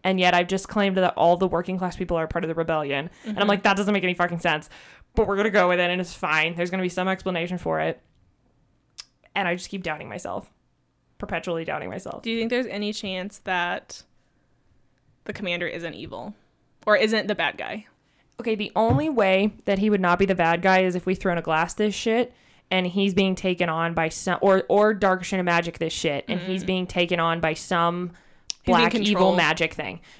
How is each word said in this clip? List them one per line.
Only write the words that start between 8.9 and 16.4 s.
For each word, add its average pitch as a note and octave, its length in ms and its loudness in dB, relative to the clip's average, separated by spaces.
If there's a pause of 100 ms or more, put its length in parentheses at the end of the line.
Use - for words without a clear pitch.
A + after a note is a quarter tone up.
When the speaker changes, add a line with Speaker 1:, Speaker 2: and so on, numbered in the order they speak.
Speaker 1:
And G3 120 0
I F3 80 0
just F3+ 140 -12
keep F#3+ 140 -8
doubting D#3 260 -8
myself. - 420 -10 (680)
Perpetually E3 480 -6
doubting D3 240 -6
myself. - 340 -12
Speaker 2:
Do A3+ 80 -6
you A3+ 80 -2
think A3+ 120 -2
there's B3 160 -2
any G#3 260 -6
chance F#3+ 460 -8
that F3+ 640 -6 (1200)
the G3+ 80 -10
commander F3 340 -6
isn't E3+ 280 -8
evil? D#3 400 -12 (500)